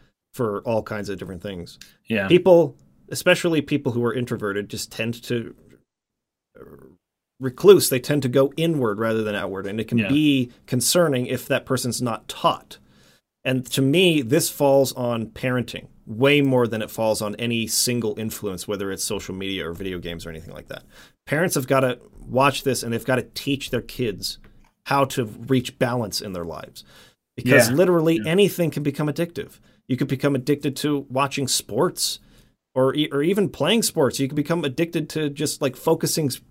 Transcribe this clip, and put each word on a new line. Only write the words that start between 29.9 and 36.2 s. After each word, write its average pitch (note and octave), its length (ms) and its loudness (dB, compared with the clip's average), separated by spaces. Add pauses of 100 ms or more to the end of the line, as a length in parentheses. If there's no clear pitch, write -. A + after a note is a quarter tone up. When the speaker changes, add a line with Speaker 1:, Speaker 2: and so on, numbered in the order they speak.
Speaker 1:
could C3+ 100 0
become C#3 280 0
addicted C#3 420 0
to D3 320 0
watching C3 380 -2
sports - 720 -2 (540)
or C3 220 2
e-, D3+ 160 0
or C#3+ 120 0
even E3+ 260 2
playing G3+ 340 0
sports. C3 360 0
You C3+ 80 0
can D3 80 -4
become E3 300 -2
addicted E3 440 -2
to D#3 200 -4
just, D3 320 -6
like, C3+ 140 -2
focusing D#3+ 520 0